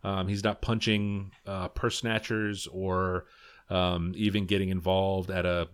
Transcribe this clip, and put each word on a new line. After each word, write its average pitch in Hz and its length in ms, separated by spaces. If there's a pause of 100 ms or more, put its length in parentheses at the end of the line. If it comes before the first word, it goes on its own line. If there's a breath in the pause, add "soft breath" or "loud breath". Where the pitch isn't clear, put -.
Um, 95 260
he's 101 160
not 104 180
punching, 104 680 (160)
uh, 95 220
purse - 300
snatchers 107 680
or, 92 600 (440 loud breath)
um, 90 460
even 101 300
getting 95 240
involved 95 600
at 90 160
a 87 280